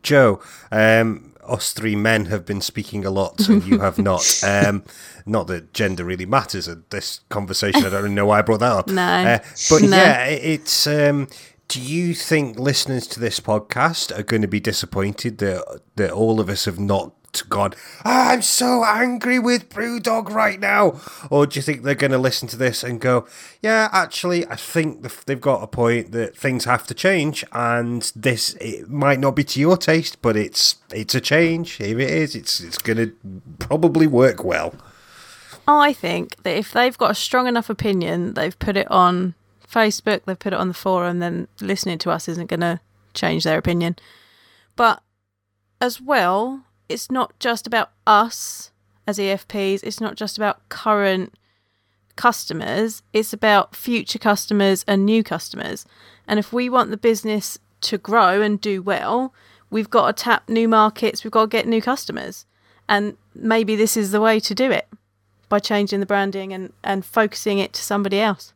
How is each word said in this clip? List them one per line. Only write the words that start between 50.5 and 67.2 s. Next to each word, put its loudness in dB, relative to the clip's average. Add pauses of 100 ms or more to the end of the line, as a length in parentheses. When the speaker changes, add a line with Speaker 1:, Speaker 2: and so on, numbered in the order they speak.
Speaker 2:
current 0 (840)
customers, -2 (100)
it's 0
about 2
future -4
customers 2
and 2
new 4
customers. -8 (400)
And 0
if -8
we -2
want 2
the -6
business -2 (240)
to -4
grow 4
and 0
do -4
well, -2 (380)
we've -2
got 2
to -8
tap 0
new 2
markets, 4
we've -10
got 4
to 4 (100)
get 0
new 2
customers. -6 (420)
And 0 (180)
maybe 0
this 2
is -2
the 2
way 4
to -4
do 0
it, -2 (600)
by 2
changing -2
the -4
branding -2
and, -12 (120)
and -4
focusing -2